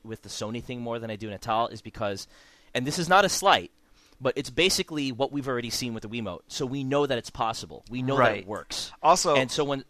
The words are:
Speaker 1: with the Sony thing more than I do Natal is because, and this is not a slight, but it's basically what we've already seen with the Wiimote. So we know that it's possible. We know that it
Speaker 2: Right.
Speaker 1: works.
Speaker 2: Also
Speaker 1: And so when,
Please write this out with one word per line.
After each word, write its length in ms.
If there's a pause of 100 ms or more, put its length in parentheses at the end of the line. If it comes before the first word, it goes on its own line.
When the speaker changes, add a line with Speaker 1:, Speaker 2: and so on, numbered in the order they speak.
Speaker 1:
with 160
the 80
Sony 340
thing 180
more 180
than 120
I 60
do 120
Natal 380
is 140
because, 460 (460)
and 140
this 100
is 120
not 160
a 40
slight, 420 (500)
but 160
it's 140
basically 600
what 220
we've 160
already 220
seen 220
with 100
the 60
Wiimote. 380
So 180
we 200
know 200
that 120
it's 140
possible. 580
We 140
know 140
that 60
it 120
Speaker 2:
Right. 120
Speaker 1:
works. 440 (120)
Speaker 2:
Also 320
Speaker 1:
And 160
so 140
when, 240